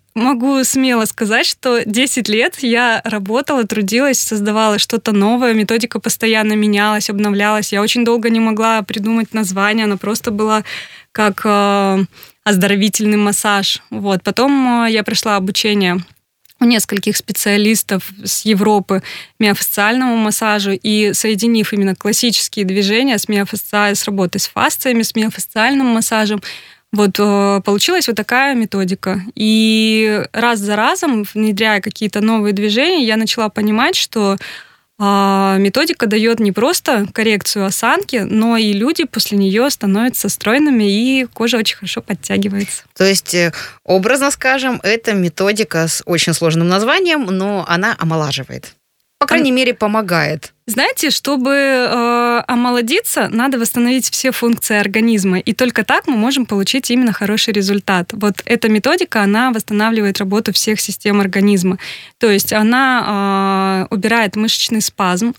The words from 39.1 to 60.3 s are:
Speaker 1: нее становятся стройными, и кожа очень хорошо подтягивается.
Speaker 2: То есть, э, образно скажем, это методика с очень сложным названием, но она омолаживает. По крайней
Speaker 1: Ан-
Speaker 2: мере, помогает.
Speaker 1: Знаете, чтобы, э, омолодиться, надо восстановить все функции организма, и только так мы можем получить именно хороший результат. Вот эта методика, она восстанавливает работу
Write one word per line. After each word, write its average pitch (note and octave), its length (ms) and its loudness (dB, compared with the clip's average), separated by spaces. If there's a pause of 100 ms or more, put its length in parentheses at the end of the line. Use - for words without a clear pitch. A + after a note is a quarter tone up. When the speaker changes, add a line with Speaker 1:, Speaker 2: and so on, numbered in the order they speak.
Speaker 1:
нее G3+ 320 2
становятся A3 580 0
стройными, B3+ 560 2
и B3 420 2
кожа A#3 320 -2
очень G#3 180 -2
хорошо G3+ 260 -10
подтягивается. G3 800 -4 (140)
Speaker 2:
То F#3 80 2
есть, G3 280 0
э, E3+ 200 0 (320)
образно B3+ 480 2
скажем, C4 500 -2
это A3 320 0
методика F#3+ 720 0
с - 180 -4
очень E3 300 0
сложным E3 340 2
названием, C#4 580 0
но F#3+ 420 -2
она F#3 280 0
омолаживает. C#3+ 800 -4 (440)
По C#4+ 80 0
крайней D#4 240 2
Speaker 1:
Ан- B3+ 60 2
Speaker 2:
мере, B3+ 180 2
помогает. F#3 760 -2 (140)
Speaker 1:
Знаете, C#4+ 440 -2
чтобы, C4+ 400 -2
э, A#3+ 960 0
омолодиться, B3 840 0
надо B3 300 0
восстановить A#3+ 520 0
все - 200 -2
функции A#3 460 0
организма, G3+ 640 2
и A3+ 140 -2
только A#3+ 280 0
так D#4+ 240 0
мы C4+ 100 0
можем B3 300 0
получить G3+ 440 -2
именно A#3+ 220 2
хороший G#3 400 -2
результат. G3 600 0
Вот G#3 320 -2
эта A#3 240 0
методика, A#3 540 2
она G#3+ 280 2
восстанавливает G#3+ 680 0
работу G3+ 340 -2